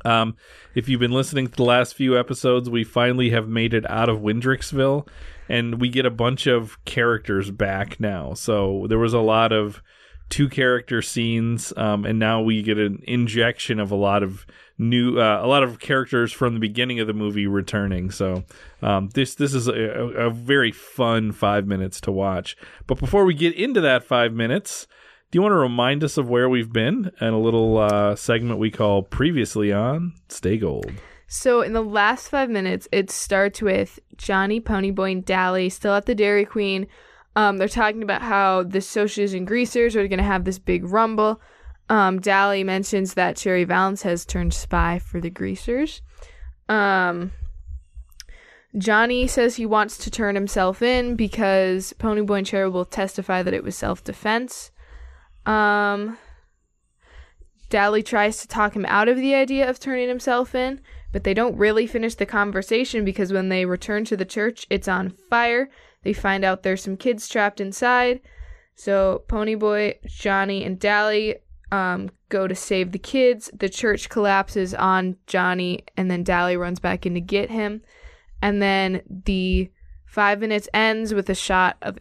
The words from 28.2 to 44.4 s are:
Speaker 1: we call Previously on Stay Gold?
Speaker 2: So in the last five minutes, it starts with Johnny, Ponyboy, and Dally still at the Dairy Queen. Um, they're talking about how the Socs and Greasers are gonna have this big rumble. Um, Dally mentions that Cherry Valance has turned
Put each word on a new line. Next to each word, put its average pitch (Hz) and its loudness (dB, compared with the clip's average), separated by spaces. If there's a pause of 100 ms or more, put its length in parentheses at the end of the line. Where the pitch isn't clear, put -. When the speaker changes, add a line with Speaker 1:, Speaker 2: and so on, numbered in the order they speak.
Speaker 1:
we 110 0
call 101 2
Previously 110 0
on 139 0 (140)
Stay 98 -2
Gold? 80 -4 (360)
Speaker 2:
So 240 2
in 220 -2
the 226 0
last 214 0
five 269 0
minutes, 185 -2
it 190 0
starts 196 0
with 196 0 (180)
Johnny, 196 0
Ponyboy, 190 -2
and 185 -4
Dally 185 0
still 202 -2
at 202 2
the 247 2
Dairy 208 4
Queen. 196 -2 (500)
Um, 202 4
they're 190 2
talking 220 0
about 202 -2
how 196 2
the 185 -2
Socs 202 -2
and 180 -4
Greasers 233 0
are 202 2
gonna 190 0
have 190 0
this 185 -4
big 180 -2
rumble. 214 2 (480)
Um, 190 4
Dally 196 2
mentions 190 -2
that 175 0
Cherry 180 0
Valance 185 0
has 175 -2
turned 175 -2